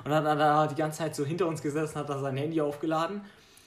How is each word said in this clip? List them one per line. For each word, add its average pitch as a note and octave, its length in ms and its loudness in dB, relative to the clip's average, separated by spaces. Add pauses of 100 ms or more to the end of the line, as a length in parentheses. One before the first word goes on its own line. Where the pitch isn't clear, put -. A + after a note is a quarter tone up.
Und C#3 80 0
hat, D#3 120 4
hat D3+ 140 2
er D3+ 280 6
die C#3+ 80 -2
ganze D#3 240 -2
Zeit D#3 160 -2
so D3 100 0
hinter E3+ 220 0
uns D#3 160 -4
gesessen, D3+ 340 -2
hat D3 120 -6
da C#3 100 -4
sein C3+ 180 -2
Handy D#3 240 0
aufgeladen. D#3+ 640 -2 (420)